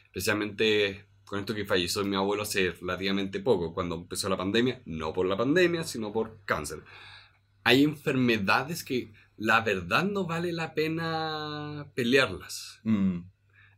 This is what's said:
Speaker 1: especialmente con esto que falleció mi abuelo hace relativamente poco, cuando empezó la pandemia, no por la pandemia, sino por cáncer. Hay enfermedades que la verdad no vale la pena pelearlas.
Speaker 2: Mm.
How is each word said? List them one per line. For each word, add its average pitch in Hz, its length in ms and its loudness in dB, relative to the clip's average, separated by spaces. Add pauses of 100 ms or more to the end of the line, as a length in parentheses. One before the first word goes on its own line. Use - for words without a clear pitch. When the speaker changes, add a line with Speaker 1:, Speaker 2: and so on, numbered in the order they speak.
Speaker 1:
especialmente 104 1000 0 (200)
con 101 140 -6
esto 101 140 -6
que 107 120 -4
falleció 92 400 0
mi 101 100 0
abuelo 101 280 2
hace 98 280 0
relativamente 95 680 -2
poco, 92 340 2
cuando 87 220 -2
empezó 90 340 -6
la 95 80 2
pandemia, 110 480 0
no 80 280 -6
por 92 140 0
la 98 100 0
pandemia, 165 460 2
sino 110 280 -6
por 110 340 -4
cáncer. 78 380 -4 (800)
Hay 127 200 6
enfermedades 131 1000 0
que 113 300 -6 (240)
la 110 240 4
verdad 107 440 0
no 196 200 -2
vale 170 280 -4
la 165 200 -6
pena 156 1200 -4
pelearlas. 120 880 0
Speaker 2:
Mm. 98 360 2 (580)